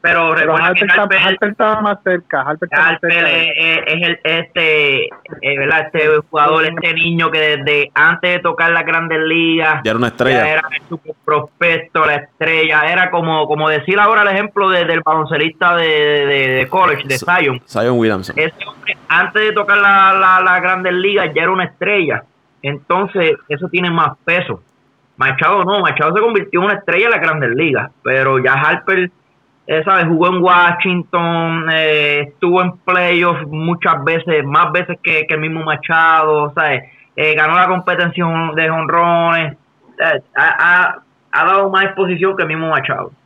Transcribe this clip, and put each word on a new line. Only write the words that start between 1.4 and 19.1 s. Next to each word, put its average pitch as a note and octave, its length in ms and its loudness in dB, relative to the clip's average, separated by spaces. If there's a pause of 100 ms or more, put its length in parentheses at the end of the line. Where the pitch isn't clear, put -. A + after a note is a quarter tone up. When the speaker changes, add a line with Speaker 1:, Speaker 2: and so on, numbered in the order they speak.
Speaker 2:
estaba G#3+ 320 0
más G3+ 220 -2
cerca, F3 380 -2
Harper D#3 300 -6
estaba D3 120 2
más D#3+ 100 2
Speaker 1:
Harper E3+ 200 -4
Speaker 2:
cerca E3+ 140 0
de E3 140 0
Speaker 1:
es, D#3+ 160 -4
es, D#3+ 300 -2
es E3+ 200 -2
el, E3+ 160 -4
este, D#3 800 0 (360)
eh, C#3 160 -2
¿verdad? D3+ 300 0
Este D#3 200 0 (220)
jugador, D#3 360 2
este E3 280 -4
niño E3 380 0
que D#3+ 80 0
desde D3 560 0
antes F3 380 2
de F3+ 60 -2
tocar E3+ 320 0
la E3 120 0
Grandes E3 400 -2
Ligas D#3+ 600 0
Speaker 3:
Ya A2 80 0
era A2+ 60 0
una A#2+ 120 0
estrella. B2 360 0
Speaker 1:
ya - 80 0
era D#3 80 0 (180)
el - 80 -18
super D#3 280 -12 (100)
prospecto, D#3+ 800 -2
la D3 120 0
estrella. D#3 640 0 (100)
Era F3+ 180 0
como, D#3+ 380 0
como D3+ 200 0
decir D#3 320 0
ahora G#3+ 220 4
el G3+ 60 4
ejemplo G3+ 420 0
de, F3 160 2
del E3 160 0
baloncelista D#3+ 760 0
de, E3 120 0
de, D3 640 2
de C3 180 0
college, E3 400 0
de C3 100 -2
Speaker 3:
Sa-, F3 220 0
Speaker 1:
Zion. B2+ 280 -2
Speaker 3:
Zion A#2+ 300 0
Williamson. A2 400 -2
Speaker 1:
Ese D#3+ 160 -2 (140)
hombre, - 280 -12 (120)
antes F3+ 340 0